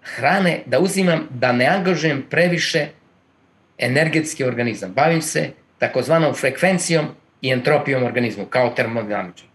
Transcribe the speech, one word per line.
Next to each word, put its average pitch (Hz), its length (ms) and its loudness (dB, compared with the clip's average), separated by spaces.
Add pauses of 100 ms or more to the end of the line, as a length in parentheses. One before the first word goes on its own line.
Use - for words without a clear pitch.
hrane 165 640 0
da 127 120 0
uzimam, 185 520 2
da 127 220 0
ne 123 140 4
angažujem 160 640 0
previše 165 580 0 (920)
energetski 151 640 0
organizam. 117 480 -4
Bavim 160 300 2
se - 280 -4 (280)
takozvanom 135 560 2
frekvencijom 170 720 0 (340)
i 131 100 -2
entropijom 131 520 2
organizmu, 110 420 -2
kao 123 260 2
termodinamičar. 104 840 -4